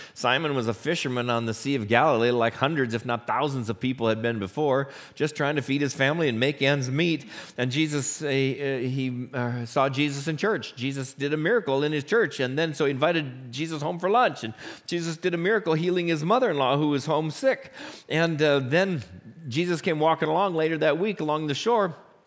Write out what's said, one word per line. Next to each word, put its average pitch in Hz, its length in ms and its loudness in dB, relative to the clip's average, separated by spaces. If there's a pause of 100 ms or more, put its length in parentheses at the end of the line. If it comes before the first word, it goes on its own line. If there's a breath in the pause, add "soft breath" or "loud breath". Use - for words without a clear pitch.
(160 loud breath)
Simon 139 400 2
was 117 120 0
a 117 60 2
fisherman 127 560 -2
on 117 160 0
the 113 80 -2
Sea 139 220 -2
of 110 120 -2
Galilee, 120 440 4
like 117 240 2
hundreds, 131 400 0
if 113 100 -6
not 120 220 -4
thousands 127 420 -2
of 104 100 -6
people 127 280 -2
had 110 160 2
been 117 160 -2
before, 135 500 0 (240 loud breath)
just 147 220 -4
trying 147 200 0
to 139 60 0
feed 135 200 -2
his 139 120 0
family 151 340 2
and 113 120 0
make 139 220 0
ends 135 280 2
meet. 156 400 0 (300 loud breath)
And 127 120 0
Jesus, 147 520 -2
uh, 147 40 -2
he, 131 1080 -2
uh, 120 300 -2
saw 135 220 0
Jesus 139 400 -2
in 160 100 -2
church. 190 380 -2
Jesus 135 380 -4
did 143 180 -4
a 156 60 0
miracle 156 460 2
in 151 80 0
his 143 120 0
church, 196 360 0
and 131 180 -2
then 160 160 0
so 147 120 0
he 143 60 4
invited 131 600 -2
Jesus 151 320 -6
home 170 160 -4
for 180 100 0
lunch. 208 340 2
And 110 120 -8 (320 loud breath)
Jesus 165 300 -4
did 175 180 -2
a - 20 0
miracle 175 380 2
healing 175 320 0
his 156 160 0
mother-in-law 165 540 4
who 151 120 2
was 139 160 0
homesick. 160 680 0 (380 loud breath)
And, 160 320 0
uh, 143 180 6
then 156 440 0 (440)
Jesus 165 320 0
came 160 200 0
walking 156 280 4
along 175 280 2
later 160 240 2
that 151 180 4
week 202 220 -2
along 156 280 0
the 143 80 0
shore. 208 400 2 (320)